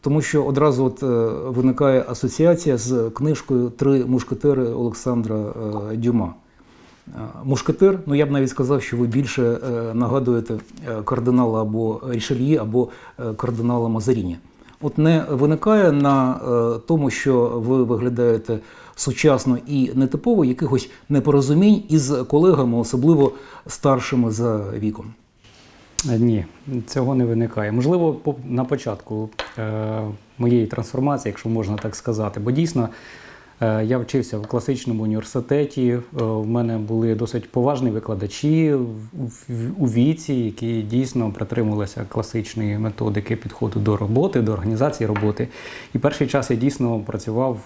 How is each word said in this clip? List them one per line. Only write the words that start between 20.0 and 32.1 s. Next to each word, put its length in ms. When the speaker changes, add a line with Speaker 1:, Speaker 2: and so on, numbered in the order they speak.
Speaker 1:
якихось 440
непорозумінь 800
із 240
колегами, 500
особливо 540
старшими 640
за 320
віком? 340
Speaker 2:
Е, 80
ні, 260
цього 280
не 100
виникає. 460
Можливо, 420
по-, 220
на 160
початку, 640
е, 440
моєї 300
трансформації, 640
якщо 200
можна 280
так 180
сказати, 440